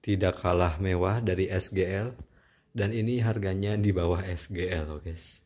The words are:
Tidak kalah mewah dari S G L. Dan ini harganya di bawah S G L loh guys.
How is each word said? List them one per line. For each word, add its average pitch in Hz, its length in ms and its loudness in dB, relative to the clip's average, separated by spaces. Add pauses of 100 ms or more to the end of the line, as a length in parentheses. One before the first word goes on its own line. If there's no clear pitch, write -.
Tidak 95 360 2
kalah 87 440 2
mewah 95 400 2
dari 92 240 0
S 95 240 -2
G 92 160 0
L. 101 240 -4 (640)
Dan 101 160 0
ini 117 320 0
harganya 104 560 0
di 101 160 4
bawah 87 240 2
S 92 320 -6
G 90 160 -2
L 80 240 -2
loh 76 80 -8
guys. 80 460 -12